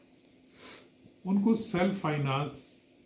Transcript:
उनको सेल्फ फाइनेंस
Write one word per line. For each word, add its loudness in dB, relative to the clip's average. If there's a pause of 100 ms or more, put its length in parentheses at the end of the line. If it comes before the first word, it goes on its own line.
(1200)
उनको 4
सेल्फ 0
फाइनेंस -2 (420)